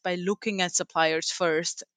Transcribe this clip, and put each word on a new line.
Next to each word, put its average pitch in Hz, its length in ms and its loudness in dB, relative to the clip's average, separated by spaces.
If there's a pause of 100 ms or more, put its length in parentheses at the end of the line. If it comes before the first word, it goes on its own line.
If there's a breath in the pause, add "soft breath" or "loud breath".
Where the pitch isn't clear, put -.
by 180 140 -2
looking 196 440 -2
at 180 140 0
suppliers 160 560 2
first 165 540 -2 (120)